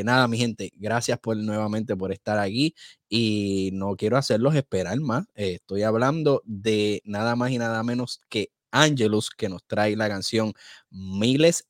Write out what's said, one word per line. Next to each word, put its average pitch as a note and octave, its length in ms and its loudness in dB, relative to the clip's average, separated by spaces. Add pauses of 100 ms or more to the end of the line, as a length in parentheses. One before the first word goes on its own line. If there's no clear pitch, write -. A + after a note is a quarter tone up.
nada, B2+ 200 6
mi A#2 120 0
gente, A2+ 380 -2
gracias A2+ 420 -2
por, A2 180 -2
nuevamente G#2+ 580 -2
por F#2+ 160 -4
estar G#2 280 -2
aquí A2+ 360 0 (360)
y G2+ 640 0
no G2 220 -4
quiero G#2+ 200 0
hacerlos C3+ 380 2
esperar G2 460 -2
más. D3+ 340 -2
Eh, F#2+ 220 -4
estoy G2 260 -6
hablando C3+ 640 2
de G#2 580 0
nada A2 320 -2
más B2 140 0
y B2+ 80 0
nada A2+ 240 -2
menos A#2+ 480 -4
que G#2 200 -2 (220)
Angelus, A#2+ 580 4
que - 180 -6
nos F2+ 160 -10
trae G#2+ 320 0
la G#2+ 120 0
canción G#2+ 460 -2 (360)
Miles A#2 800 2